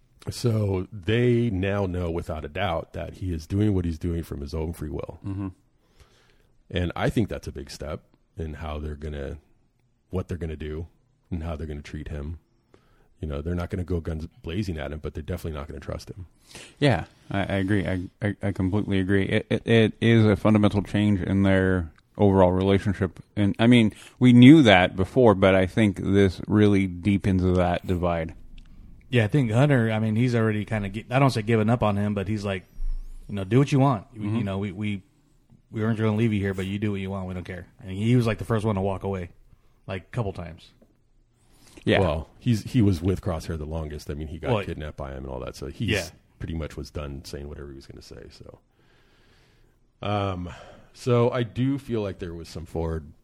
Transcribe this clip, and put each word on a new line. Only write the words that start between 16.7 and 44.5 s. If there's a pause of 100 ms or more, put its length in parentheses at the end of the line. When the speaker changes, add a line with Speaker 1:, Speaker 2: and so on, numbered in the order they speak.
Speaker 2:
Yeah, (260)
I,
I
agree.
I, (200)
I,
I
completely
agree.
It,
it,
it
is
a
fundamental
change
in
their (260)
overall
relationship. (160)
And
I
mean, (280)
we
knew
that
before,
but
I
think
this
really
deepens (160)
that
divide. (760)
Speaker 3:
Yeah,
I
think
Hunter,
I
mean,
he's
already
kinda
gi-,
I
don't
say
giving
up
on
him,
but
he's
like, (640)
you
know,
"Do
what
you
want."
We,
Speaker 2:
Mm-hmm.
Speaker 3:
you
know,
we,
we (720)
"We
weren't
gonna
leave
you
here,
but
you
do
what
you
want.
We
don't
care." (140)
And
he
was,
like,
the
first
one
to
walk
away, (580)
like,
a
couple
times. (1120)
Speaker 2:
Yeah.
Speaker 1:
Well, (100)
he's,
he
was
with
Crosshair
the
longest.
I
mean,
he
got